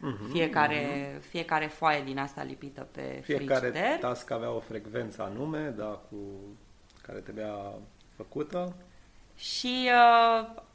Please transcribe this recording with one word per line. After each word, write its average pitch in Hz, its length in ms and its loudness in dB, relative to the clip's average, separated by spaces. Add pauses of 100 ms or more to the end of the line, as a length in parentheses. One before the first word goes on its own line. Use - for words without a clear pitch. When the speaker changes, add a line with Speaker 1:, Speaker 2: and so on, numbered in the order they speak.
Speaker 1:
Mhm, 117 320 -6
Speaker 2:
fiecare, 147 800 2
Speaker 1:
mhm. 143 160 -12
Speaker 2:
fiecare 160 380 -2
foaie 151 360 2
din 135 160 -6
asta 139 240 -6
lipită 135 500 -12
pe 135 300 -10
Speaker 1:
Fiecare 143 360 0 (100)
Speaker 2:
frigider. 190 300 0
Speaker 1:
task - 320 -4
avea 117 200 -2
o 117 100 -4
frecvență 110 600 -8
anume, 143 540 -4
da, 107 80 -6 (260)
cu 107 60 -12 (840)
care - 160 -12
trebuia 107 360 -8 (640)
făcută. 180 580 -6 (640)
Speaker 2:
Și, 254 520 -2
uh, 233 760 8 (120)